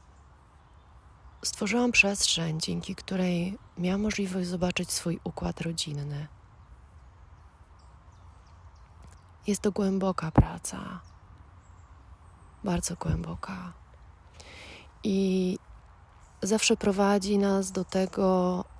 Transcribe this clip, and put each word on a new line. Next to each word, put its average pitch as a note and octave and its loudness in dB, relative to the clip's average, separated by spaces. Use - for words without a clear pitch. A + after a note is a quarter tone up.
stworzyłam A#3+ 0
przestrzeń, E3 2
dzięki F3 -4
której F3+ 0
miała F3+ 0
możliwość F#3+ -2
zobaczyć F3+ -2
swój - -2
układ E3+ -6
rodzinny. D3 -6
Jest G#3 0
to G3+ 2
głęboka F#3+ 0
praca, - 0
bardzo F3 -2
głęboka. E3+ -6
I F#3+ 2
zawsze G#3+ 4
prowadzi G3+ 4
nas G3 2
do F#3 -2
tego, F#3 2